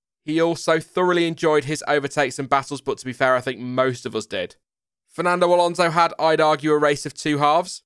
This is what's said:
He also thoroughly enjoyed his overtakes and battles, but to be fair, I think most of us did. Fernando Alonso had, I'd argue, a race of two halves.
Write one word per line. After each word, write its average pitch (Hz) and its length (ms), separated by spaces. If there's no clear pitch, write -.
He 156 160
also 165 380
thoroughly 175 460
enjoyed 156 400
his 147 220
overtakes 143 500
and 135 120
battles, 135 320
but 120 160
to - 80
be 127 80
fair, 131 220
I 127 40
think 120 200
most 127 460
of 110 100
us 107 100
did. 92 320
Fernando 175 460
Alonso 175 360
had, 165 300
I'd 160 220
argue, 156 320
a 151 40
race 147 280
of 143 80
two 151 240
halves. 156 480